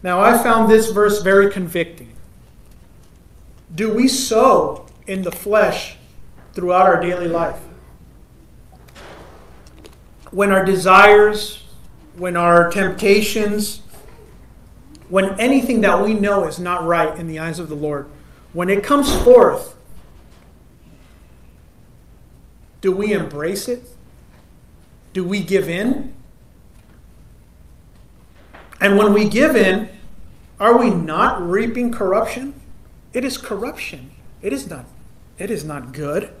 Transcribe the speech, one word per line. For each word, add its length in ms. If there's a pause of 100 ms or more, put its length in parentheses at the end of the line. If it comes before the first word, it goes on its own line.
Now, 160
I 200
found 300
this 220
verse 320
very 300
convicting. 560 (1600)
Do 200
we 160
sow 760 (200)
in 160
the 80
flesh 680 (560)
throughout 320
our 140
daily 280
life? 320 (2750)
When 180
our 140
desires, 960 (540)
when 200
our 360
temptations, 1080 (1300)
when 300
anything 440
that 200
we 120
know 340
is 100
not 260
right 320
in 120
the 100
eyes 220
of 80
the 80
Lord, 300 (460)
when 160
it 140
comes 400
forth, 540 (3000)
do 100
we 220
embrace 560
it? 160 (1300)
Do 100
we 180
give 280
in? 440 (2750)
And 180
when 140
we 160
give 260
in, 340 (680)
are 180
we 140
not 580
reaping 440
corruption? 640 (580)
It 120
is 140
corruption. 720 (320)
It 100
is 160
not, 180 (520)
it 100
is 160
not 280
good. 380 (100)